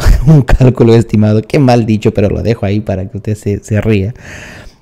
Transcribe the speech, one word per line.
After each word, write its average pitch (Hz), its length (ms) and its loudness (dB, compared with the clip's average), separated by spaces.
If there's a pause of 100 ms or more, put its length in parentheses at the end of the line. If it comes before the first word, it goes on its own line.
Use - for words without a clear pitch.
(140)
<laughs> - 140 0
un 151 160 4
cálculo 120 500 2
estimado, 107 480 0
qué - 160 -6
mal 123 280 2
dicho, 110 280 -2
pero 104 160 -2
lo 80 140 -4
dejo 107 220 -4
ahí 101 140 -4
para 95 300 -8
que - 80 -12
usted 104 180 -8
se, - 280 -6
se 104 180 -4
ría. 104 320 -2 (680)